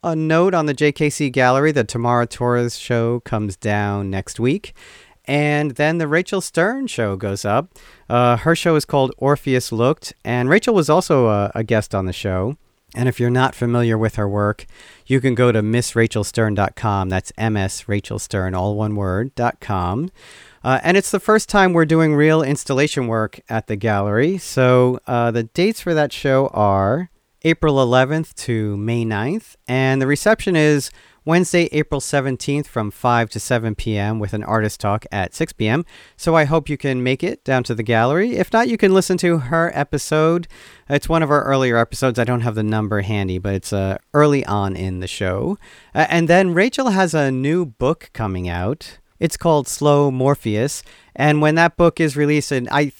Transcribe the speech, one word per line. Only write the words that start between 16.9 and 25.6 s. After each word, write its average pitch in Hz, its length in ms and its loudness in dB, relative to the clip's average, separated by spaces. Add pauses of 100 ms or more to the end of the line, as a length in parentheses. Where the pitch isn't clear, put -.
That's 95 300 -4
M 107 180 -2
S - 320 -4
Rachel 104 300 -4
Stern, 92 340 -4
all 95 220 -2
one 107 220 -2
word, 101 400 -2
dot 120 240 -2
com. 98 500 -4 (540)
Uh, 131 180 0
and 180 140 2
it's - 160 -2
the 196 80 -2
first 214 280 0
time 190 240 2
we're 165 120 4
doing 156 320 2
real 156 260 4
installation 139 640 -2
work 110 320 -4 (100)
at 113 200 -4
the 110 80 -4
gallery. 107 640 0
So, 127 680 2
uh, 120 240 0
the 117 140 -2
dates 190 360 -2